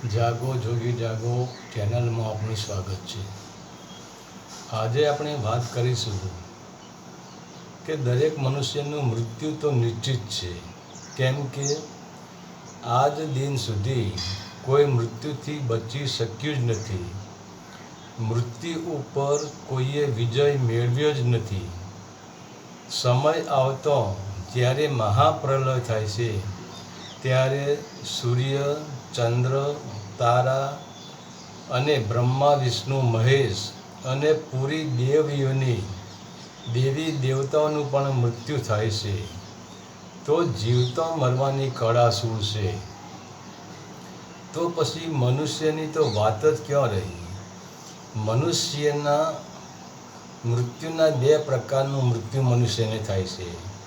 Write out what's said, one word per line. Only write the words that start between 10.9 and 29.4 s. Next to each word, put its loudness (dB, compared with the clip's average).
કેમ 0
કે -2
આજ 2
દિન 0
સુધી 0
કોઈ 6
મૃત્યુથી -2
બચી -2
શક્યું -2
જ 0
નથી. -2
મૃત્યુ -2
ઉપર -2
કોઈએ 0
વિજય 4
મેળવ્યો 4
જ 0
નથી. 2
સમય 4
આવતો 2
જ્યારે 4
મહાપ્રલય 4
થાય 0
છે, -2
ત્યારે 2
સૂર્ય, 2
ચંદ્ર, 2